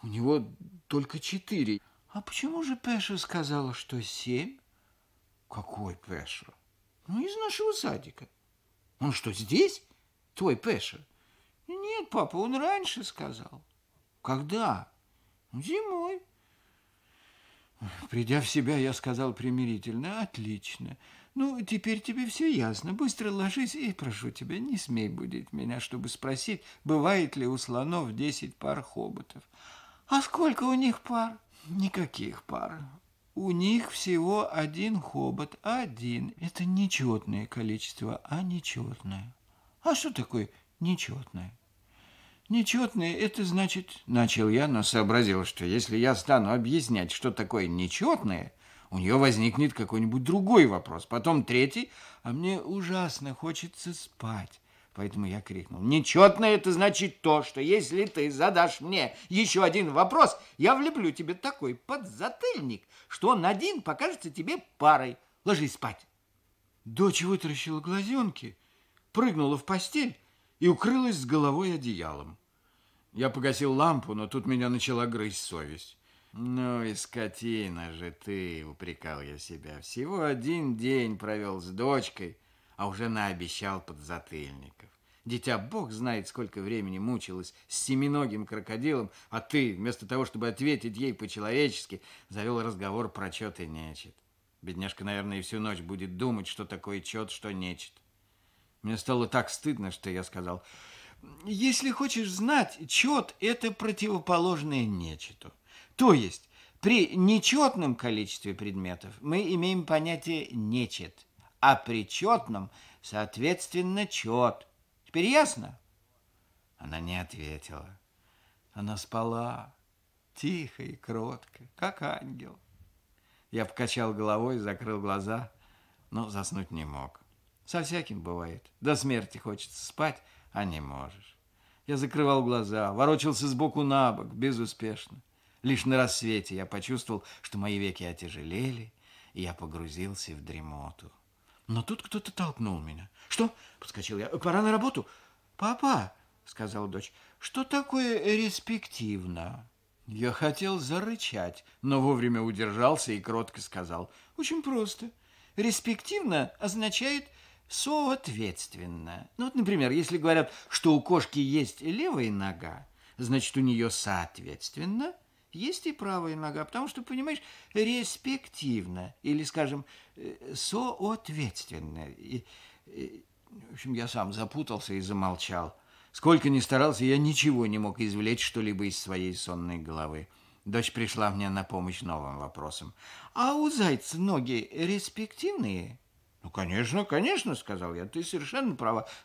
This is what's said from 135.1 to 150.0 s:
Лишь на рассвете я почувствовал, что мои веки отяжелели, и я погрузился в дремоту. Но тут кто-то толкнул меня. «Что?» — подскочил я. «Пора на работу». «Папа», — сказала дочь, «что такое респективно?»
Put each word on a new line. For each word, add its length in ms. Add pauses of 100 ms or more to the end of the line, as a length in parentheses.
Лишь 220
на 120
рассвете 580
я 100
почувствовал, 600 (160)
что 160
мои 200
веки 260
отяжелели, 920 (400)
и 80
я 120
погрузился 800
в 140
дремоту. 640 (560)
Но 140
тут 220
кто-то 280
толкнул 480
меня. 300 (180)
«Что?» — 260 (260)
подскочил 380
я. 100
«Пора 340
на 100
работу». 340 (520)
«Папа», — 560 (320)
сказала 420
дочь, 240 (260)
«что 280
такое 580
респективно?» 1400 (380)